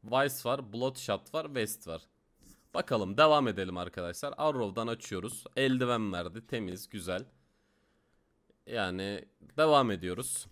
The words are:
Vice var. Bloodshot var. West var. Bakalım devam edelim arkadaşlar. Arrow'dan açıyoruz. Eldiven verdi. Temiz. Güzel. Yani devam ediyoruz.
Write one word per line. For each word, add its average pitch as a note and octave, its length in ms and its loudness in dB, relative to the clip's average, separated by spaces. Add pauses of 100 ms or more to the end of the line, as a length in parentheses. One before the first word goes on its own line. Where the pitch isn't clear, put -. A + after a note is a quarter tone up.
Vice C3+ 300 2 (100)
var. A#2+ 280 -2
Bloodshot A#2+ 600 -2
var. D#3 120 -2
West A#2+ 420 -4
var. D#2+ 140 -8 (720)
Bakalım G#2 420 0
devam D3 320 8
edelim F#2 280 -2
arkadaşlar. F2+ 600 -6
Arrow'dan A#2 500 0
açıyoruz. A2 580 -8 (120)
Eldiven B2 560 2
verdi. F2 340 -6
Temiz. F#2+ 420 -6
Güzel. F#2 360 -6 (1400)
Yani G2 580 -4 (320)
devam D3 340 6
ediyoruz. F2+ 600 -4